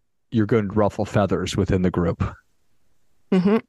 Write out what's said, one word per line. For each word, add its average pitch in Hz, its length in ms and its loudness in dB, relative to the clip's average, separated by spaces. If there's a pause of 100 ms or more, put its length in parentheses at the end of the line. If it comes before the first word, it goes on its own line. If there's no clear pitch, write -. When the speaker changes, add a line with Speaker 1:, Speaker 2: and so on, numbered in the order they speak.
(300)
Speaker 1:
you're 110 160 0
going 104 220 0
to 92 60 -6
ruffle 104 300 0
feathers 95 520 -2
within 95 260 0
the 90 80 2
group. 85 320 -2 (1120)
Speaker 2:
Mm-hmm. 196 240 2 (120)